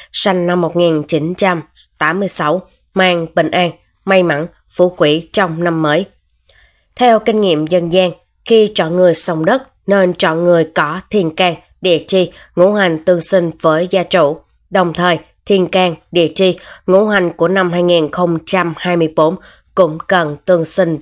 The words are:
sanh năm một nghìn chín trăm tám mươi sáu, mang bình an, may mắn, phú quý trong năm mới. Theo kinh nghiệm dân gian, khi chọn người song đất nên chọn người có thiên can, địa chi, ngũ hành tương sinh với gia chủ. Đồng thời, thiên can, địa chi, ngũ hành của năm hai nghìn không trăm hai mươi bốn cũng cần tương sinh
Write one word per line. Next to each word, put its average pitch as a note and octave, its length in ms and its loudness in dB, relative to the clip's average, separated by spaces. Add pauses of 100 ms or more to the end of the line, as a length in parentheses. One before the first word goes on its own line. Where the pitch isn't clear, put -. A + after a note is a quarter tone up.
(120)
sanh F#3 340 -2
năm F3+ 140 0
một E3 160 -2
nghìn E3 260 0
chín D#3+ 320 -4
trăm F3+ 280 -2 (360)
tám D#3+ 220 -2
mươi G3 80 -2
sáu, E3 340 0 (320)
mang F3+ 400 0
bình D#3+ 160 0
an, F3 200 -2 (340)
may F#3+ 180 2
mắn, D#3 240 -2 (300)
phú F3+ 200 2
quý D#3+ 360 0
trong E3+ 320 -2
năm E3 180 -2
mới. D#3 240 0 (880)
Theo A#3 220 4
kinh A3 220 -2
nghiệm D#3 260 0
dân E3+ 260 -2
gian, F#3 180 2 (340)
khi G#3+ 300 2
chọn E3+ 220 -2
người F3+ 180 4
song D#3+ 300 -2
đất B3+ 180 0 (240)
nên F#3+ 260 2
chọn E3+ 320 -2
người E3+ 300 2
có E3 260 -4 (100)
thiên F3 260 -2
can, F3+ 180 0 (260)
địa E3 280 0
chi, F#3 220 0 (260)
ngũ F#3 160 4
hành F3 320 0
tương F3+ 160 2
sinh F3 300 0 (100)
với E3 300 0
gia F#3 120 0
chủ. D#3+ 380 0 (300)
Đồng F3+ 220 0
thời, E3+ 260 0 (280)
thiên F#3 200 0
can, F3+ 280 0 (180)
địa E3+ 220 2
chi, F#3 240 0 (280)
ngũ F#3+ 200 4
hành F#3+ 240 0
của E3+ 180 -2
năm F#3 240 0
hai F3 100 0
nghìn E3+ 280 2
không E3+ 360 -2
trăm E3+ 300 -2
hai F3+ 200 -2
mươi D#3+ 200 0
bốn E3 200 0 (380)
cũng D#3+ 320 0
cần D#3+ 380 -2
tương E3+ 200 2
sinh E3 380 0